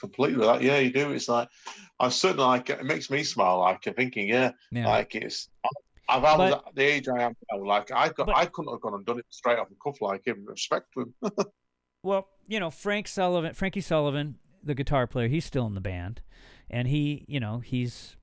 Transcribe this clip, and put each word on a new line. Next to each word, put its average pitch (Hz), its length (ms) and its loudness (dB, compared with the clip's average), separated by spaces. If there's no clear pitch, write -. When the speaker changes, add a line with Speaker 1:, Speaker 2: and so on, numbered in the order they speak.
Speaker 1:
completely. 127 440 0
That, 120 180 6
yeah, 139 160 4
you 127 140 2
do. 143 200 0
It's 127 160 -4
like, 120 200 2
I 127 80 4
certainly, 151 360 2
like, 127 260 4
it 139 140 -6
makes 151 240 -4
me 139 140 -2
smile. 92 380 2
Like, 92 260 2
I'm 98 80 -4
thinking, 113 340 -2
yeah, 123 220 2
Speaker 2:
Yeah. 120 160 0
Speaker 1:
like, 110 260 2
it's, - 340 -8
I've, 127 160 4
I 156 120 8
was 185 180 4
Speaker 2:
But - 140 -4
Speaker 1:
at - 60 -20
the 135 80 0
age 143 260 2
I 123 140 0
am 117 140 0
now. 98 120 -6
Like, 104 280 0
I 131 160 2
got, 151 180 -2
Speaker 2:
but 117 100 2
Speaker 1:
I 170 100 4
couldn't 147 260 -10
have 117 80 -10
gone 107 140 -6
and 98 120 -10
done 120 140 -4
it - 100 -16
straight 120 300 0
off 98 80 -4
the 98 140 -20
cuff. - 180 -6
Like, 98 260 -2
in 101 180 -4
respect 110 500 -4
to 127 80 -6
him. 120 200 -10
<laughs> 180 220 -2
Speaker 2:
Well, 190 260 -2
you 214 100 -4
know, 170 120 -2
Frank 202 380 -4
Sullivan, 180 440 0
Frankie 190 300 -4
Sullivan, 147 540 0
the 147 100 -2
guitar 131 320 2
player, 117 220 -2
he's 156 160 0
still 123 220 -2
in 104 80 -6
the 92 80 -6
band, 92 400 -8
and 123 180 -2
he, 147 400 -2
you 143 100 -4
know, 110 200 -4
he's 123 640 -6